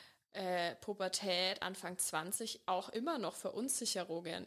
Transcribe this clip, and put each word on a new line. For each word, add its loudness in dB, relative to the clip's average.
äh, 2
Pubertät, 0
Anfang -4
zwanzig 0
auch 2
immer 0
noch 0
Verunsicherungen 0